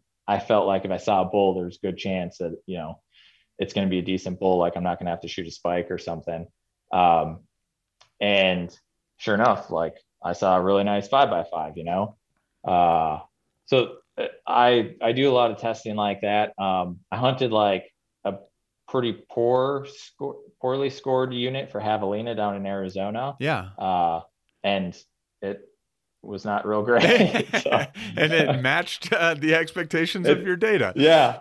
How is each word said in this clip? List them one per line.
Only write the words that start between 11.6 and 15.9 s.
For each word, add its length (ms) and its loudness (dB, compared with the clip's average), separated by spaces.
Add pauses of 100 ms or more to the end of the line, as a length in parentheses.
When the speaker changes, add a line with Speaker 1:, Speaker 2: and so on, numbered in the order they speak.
Speaker 1:
you 80 -12
know? 320 -4 (500)
Uh, 540 2 (460)
so, 300 2 (200)
uh, 100 -4 (200)
I, 540 4
I 120 0
do 180 2
a 40 4
lot 160 4
of 80 -8
testing 380 -6